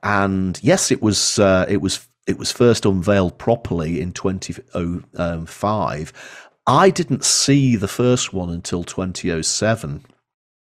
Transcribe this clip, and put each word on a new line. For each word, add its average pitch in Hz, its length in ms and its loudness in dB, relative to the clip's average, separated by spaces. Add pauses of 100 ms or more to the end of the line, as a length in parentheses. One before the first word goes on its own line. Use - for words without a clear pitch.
And 98 580 0
yes, 175 300 2
it 127 100 0
was, - 380 0
uh, 95 280 4
it 98 140 0
was, - 260 -4 (200)
it - 100 -2
was - 140 -6
first 120 340 4
unveiled 95 540 2
properly 85 600 -2
in 90 140 -6
twenty 95 400 -6 (220)
oh 85 720 -6
five. 92 640 -4 (540)
I 156 220 6
didn't 170 340 -2
see 139 520 4
the 98 120 -2
first 123 460 0
one 90 160 -4
until 87 340 -6
twenty 90 480 -6
oh 82 120 -4
seven, 104 600 -2 (680)